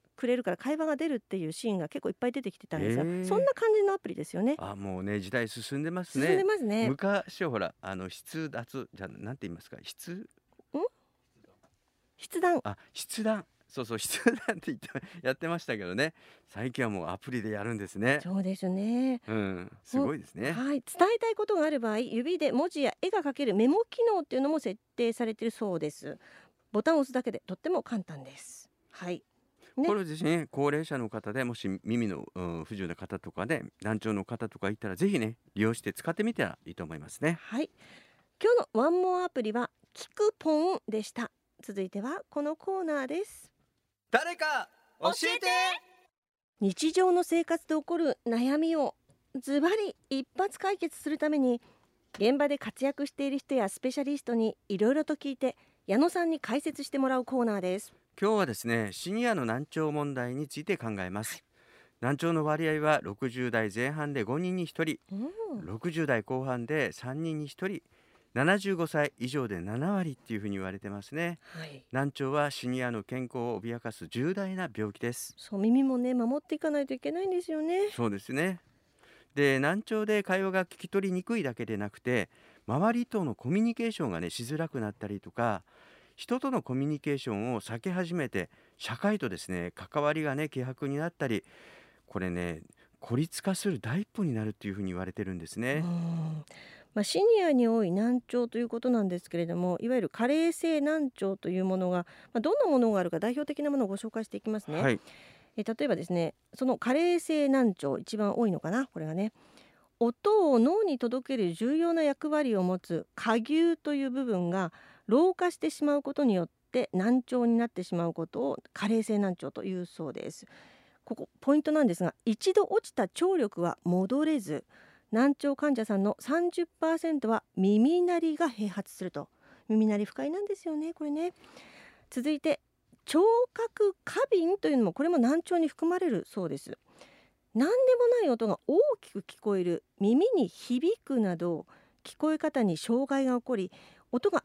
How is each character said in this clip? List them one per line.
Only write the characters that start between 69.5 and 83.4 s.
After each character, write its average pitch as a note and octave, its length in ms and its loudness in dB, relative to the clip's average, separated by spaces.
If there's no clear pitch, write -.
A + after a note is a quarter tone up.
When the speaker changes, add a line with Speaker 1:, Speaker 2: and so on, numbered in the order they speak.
Speaker 2:
七 A#2+ 320 -2
割 F3 280 -2
っ - 60 -20
て A2+ 80 -6
い - 20 0
う G2+ 40 -4
ふ G#2 40 -6
う G#2+ 40 -4
に G2+ 80 -4
言 F#2+ 80 -4
わ F#2+ 60 -6
れ G2 80 -8
て G2+ 120 -10
ま G2+ 120 -10
す - 120 -14
ね。 E3+ 240 -4
Speaker 1:
は D#3+ 80 -10
い。 C#3+ 280 -16
Speaker 2:
難 C3+ 200 0
聴 C3+ 180 -4
は D3 200 2
シ - 180 -8
ニ B2+ 160 -2
ア B2 60 -2
の A2 120 -4
健 B2+ 220 -6
康 B2+ 140 -8
を A#2 220 -4
脅 A#2 200 -6
か A#2 100 -8
す - 160 -12
重 C#3+ 280 -2
大 F#3+ 200 -4
な F#3 180 -4
病 G#2+ 200 -4
気 - 60 -18
で A#2+ 140 -4
す。 - 240 -12
Speaker 1:
そ - 200 -10
う、 G3 40 -2
耳 A#3 220 4
も C4 140 2
ね、 B3 180 0
守 B3 280 0
っ - 40 -20
て - 80 -4
い D4+ 40 -2
か D#4 120 -2
な D4 100 2
い C#4 60 -2
と C4 80 -6
い B3+ 60 -8
け C#4+ 100 -4
な E4+ 120 -2
い G4 40 -2
ん F#4+ 40 0
で F4+ 100 0
す F4+ 100 -6
よ D#4 120 -2
ね。 F4+ 280 0
Speaker 2:
そ A#2+ 160 -2
う - 40 0
で G2+ 80 -2
す - 140 -12
ね。 E3+ 280 -2
で、 C#3 240 4
難 E3 240 2
聴 G#3+ 220 -2
で G#3 180 2
会 F#3+ 220 0
話 F#3+ 60 0
が F#3 160 2
聞 - 100 -20
き - 120 -12
取 G3 200 0
り F#3 40 -2
に F3+ 120 -2
く A#3 140 -2
い F#3+ 40 0
だ B2+ 120 -2
け A#2+ 100 -6
で A2 120 -4
な G2+ 140 -2
く - 100 -20
て、 B2 280 2
周 E3+ 260 2
り A#3+ 140 -2
と G3+ 180 -2
の A#2+ 100 -2
コ - 140 -8